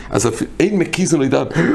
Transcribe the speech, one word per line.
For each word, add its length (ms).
אז 160
אפ-, 160
אין 180
מקיזים 440
לו 60
דם, 160